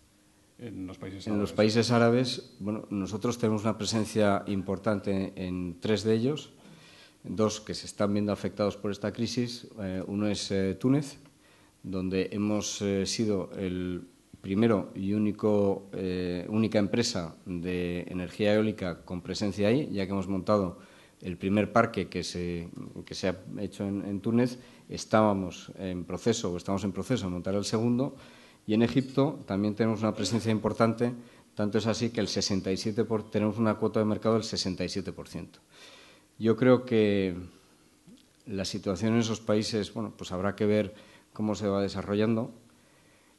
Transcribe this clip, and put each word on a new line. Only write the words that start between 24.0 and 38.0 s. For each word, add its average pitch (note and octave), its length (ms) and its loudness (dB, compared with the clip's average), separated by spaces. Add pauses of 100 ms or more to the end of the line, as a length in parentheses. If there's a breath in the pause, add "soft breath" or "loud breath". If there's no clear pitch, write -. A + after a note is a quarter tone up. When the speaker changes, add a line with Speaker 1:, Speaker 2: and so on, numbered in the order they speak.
Speaker 2:
en G2 160 -6
Túnez. A#2+ 380 2 (300 loud breath)
Estábamos G2 880 2
en F2+ 240 -6
proceso, F#2 500 -2
o F2 40 -4
estamos G2 260 -4
en G2+ 80 -2
proceso G2 360 -4
de F2+ 60 -2
montar F2+ 220 -4
el G2+ 100 0
segundo. A#2+ 520 0 (500 loud breath)
Y G#2+ 80 2
en A2+ 80 6
Egipto C3+ 640 2
también G2+ 280 0
tenemos A2 280 2
una G#2+ 120 2
presencia G#2+ 380 0
importante, A2+ 640 2 (400 loud breath)
tanto G#2 240 0
es G#2 80 0
así A2 240 0
que A2+ 100 -4
el F#2+ 80 0
sesenta F#2+ 420 0
y F#2+ 60 0
siete A2 280 -2
por-, A2 260 -4
tenemos G#2 260 2
una A2 200 2
cuota A2 220 0
de A2 60 4
mercado G#2+ 300 2
del G#2+ 100 2
sesenta F2+ 400 -4
y F2 60 -4
siete F#2 200 -6
por E2 160 -12
ciento. - 340 -14 (800 loud breath)
Yo A2 160 4
creo B2 300 6
que G2+ 500 4 (1120 soft breath)